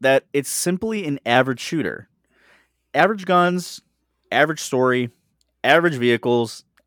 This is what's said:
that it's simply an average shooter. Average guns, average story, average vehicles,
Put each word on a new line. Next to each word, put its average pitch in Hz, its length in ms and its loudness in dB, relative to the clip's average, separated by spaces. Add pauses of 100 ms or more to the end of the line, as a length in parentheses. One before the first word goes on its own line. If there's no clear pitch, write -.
that 131 320 4
it's 135 160 -4
simply 202 580 -4
an 139 200 -4
average 127 340 0
shooter. 98 480 -6 (880)
Average 185 300 2
guns, 180 560 0 (500)
average 151 300 0
story, 127 500 0 (540)
average 160 300 4
vehicles, 120 680 0 (220)